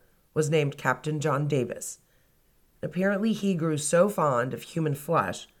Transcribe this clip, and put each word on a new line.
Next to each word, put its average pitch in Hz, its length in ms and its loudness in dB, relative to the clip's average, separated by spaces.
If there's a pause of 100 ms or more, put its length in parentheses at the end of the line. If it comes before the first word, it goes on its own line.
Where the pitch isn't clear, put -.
(340)
was 147 160 0
named 147 280 0
Captain 151 420 -2
John 147 280 0
Davis. - 520 -4 (840)
Apparently, 196 480 0
he 196 220 0
grew 156 240 0
so 175 320 4
fond 131 440 2
of 113 100 -8
human 151 320 -2
flesh 113 520 -2 (120)